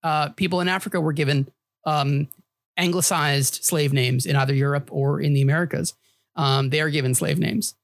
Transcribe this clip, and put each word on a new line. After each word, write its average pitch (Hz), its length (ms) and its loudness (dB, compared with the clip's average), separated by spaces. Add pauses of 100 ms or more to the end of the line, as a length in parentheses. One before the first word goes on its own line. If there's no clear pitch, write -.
uh, 151 280 0
people 180 300 -2
in 175 80 0
Africa 185 320 -2
were 156 120 0
given, 143 360 0 (360)
um, 143 440 0 (500)
anglicized 160 840 0
slave 147 280 0
names 127 320 0
in 143 120 0
either 135 180 2
Europe 143 380 0
or 143 280 0
in 147 120 2
the 139 100 4
Americas. 156 520 0 (420)
Um, 139 340 0
they 151 100 0
are 156 100 0
given 131 240 0
slave 151 240 0
names. - 460 -2